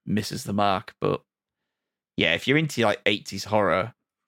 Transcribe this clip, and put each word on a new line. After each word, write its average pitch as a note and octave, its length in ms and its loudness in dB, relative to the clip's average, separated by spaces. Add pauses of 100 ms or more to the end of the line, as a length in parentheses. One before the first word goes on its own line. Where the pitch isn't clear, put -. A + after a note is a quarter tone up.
misses - 380 -4
the G#2+ 80 -6
mark. G2+ 480 0
But - 220 -2 (920)
yeah, E2 180 4
if - 140 -4
you're C#3 100 4
into, D3+ 260 -2
like, G#2 220 2
eighties G2+ 380 -4
horror G2+ 480 0 (360)